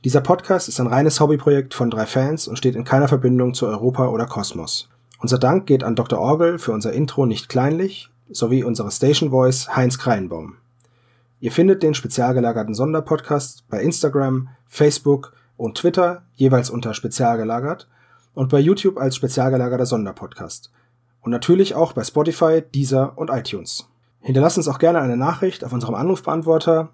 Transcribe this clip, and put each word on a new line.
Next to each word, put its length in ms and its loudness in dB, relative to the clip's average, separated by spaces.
Dieser 160 4
Podcast 480 0
ist 100 -4
ein 80 0
reines 320 2
Hobbyprojekt 560 2
von 160 0
drei 160 -4
Fans 400 -2
und 100 -10
steht 200 0
in 80 -6
keiner 240 2
Verbindung 460 2
zu 120 -2
Europa 400 0
oder 200 -2
Kosmos. 640 -8
Unser 200 4
Dank 280 4
geht 160 4
an 140 0
Doktor 240 0
Orgel 400 2
für 100 -4
unser 220 -2
Intro 340 0
Nicht 220 -2
Kleinlich 640 -2
sowie 320 0
unsere 300 -4
Station 380 2
Voice 440 2
Heinz 240 0
Kreienbaum. 600 -4
Ihr 100 -4
findet 320 4
den 120 2
spezial 400 -2
gelagerten 400 -2
Sonderpodcast 920 -4
bei 140 -6
Instagram, 680 0
Facebook 640 0
und 220 -8
Twitter 440 0
jeweils 360 2
unter 240 -6
Spezial 440 -2
gelagert 500 -6
und 160 -2
bei 100 4
YouTube 380 2
als 180 -2
spezial 340 0
gelagerter 360 0
Sonderpodcast. 840 -8
Und 100 -4
natürlich 420 2
auch 200 0
bei 100 -4
Spotify, 580 0
Deezer 540 -2
und 140 -8
iTunes. 580 -8
Hinterlasst 380 2
uns 100 -2
auch 100 -6
gerne 220 4
eine 160 -2
Nachricht 480 -4
auf 80 -8
unserem 240 -4
Anrufbeantworter. 960 0